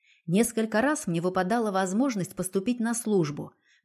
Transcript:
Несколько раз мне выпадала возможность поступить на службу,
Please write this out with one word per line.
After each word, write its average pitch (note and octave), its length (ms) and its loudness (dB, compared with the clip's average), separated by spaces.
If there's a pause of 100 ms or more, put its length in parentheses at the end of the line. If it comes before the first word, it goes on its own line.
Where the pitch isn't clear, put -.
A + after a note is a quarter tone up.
(260)
Несколько A3 560 2
раз D4 240 0
мне E3+ 160 0
выпадала F#3 500 0
возможность F#3+ 640 0
поступить G3 440 -2
на A#3 160 -2
службу, F3 560 0 (340)